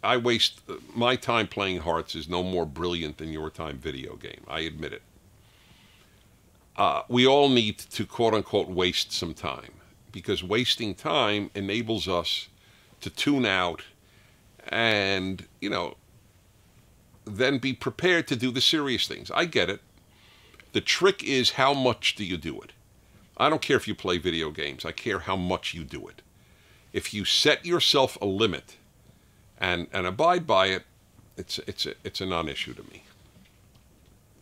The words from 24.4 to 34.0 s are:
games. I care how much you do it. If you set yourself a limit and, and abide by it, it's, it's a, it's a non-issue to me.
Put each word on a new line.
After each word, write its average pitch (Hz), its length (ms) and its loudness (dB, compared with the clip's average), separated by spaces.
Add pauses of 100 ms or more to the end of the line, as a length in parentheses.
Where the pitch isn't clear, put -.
games. 73 320 -8
I 82 80 -8
care 98 280 -4
how 92 180 -2
much 90 360 -2
you 80 120 -10
do - 240 -14
it. - 120 -20 (680)
If - 220 -4
you 104 100 -4
set - 420 2
yourself 147 560 2
a 101 40 -2
limit 98 500 0 (840)
and, 87 340 -2
and 95 120 -2
abide 160 400 0
by 95 220 4
it, 95 160 -2 (540)
it's, - 220 -10
it's - 260 -8
a, - 80 -8 (100)
it's - 160 -10
a 98 60 -4
non-issue 80 480 -4
to - 100 -16
me. - 200 -20 (1400)